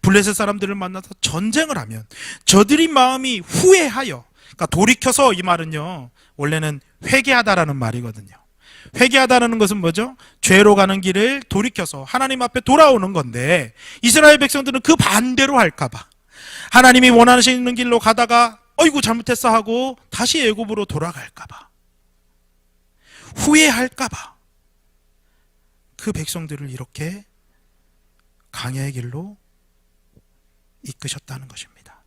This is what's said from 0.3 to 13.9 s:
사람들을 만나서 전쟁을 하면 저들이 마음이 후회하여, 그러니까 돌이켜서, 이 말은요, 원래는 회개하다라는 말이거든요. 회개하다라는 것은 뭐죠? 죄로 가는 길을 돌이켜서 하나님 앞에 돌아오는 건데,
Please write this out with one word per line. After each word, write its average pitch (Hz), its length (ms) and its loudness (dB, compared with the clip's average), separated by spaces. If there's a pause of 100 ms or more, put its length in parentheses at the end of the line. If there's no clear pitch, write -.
사람들을 202 400 -6
만나서 190 340 -14 (120)
전쟁을 226 560 -4
하면 110 280 -14 (400)
저들이 240 420 4
마음이 262 520 -2
후회하여, 262 960 0
그러니까 - 340 -10
돌이켜서, 233 680 0
이 180 80 -8
말은요, 160 680 -8 (240)
원래는 151 460 -6 (240)
회개하다라는 220 720 0
말이거든요. 113 600 -10 (600)
회개하다라는 247 640 2
것은 208 180 0
뭐죠? 196 400 -4 (240)
죄로 202 340 6
가는 196 260 0
길을 214 480 -2
돌이켜서 196 540 -6
하나님 254 380 -4
앞에 247 200 -4
돌아오는 262 520 4
건데, 127 600 -4 (280)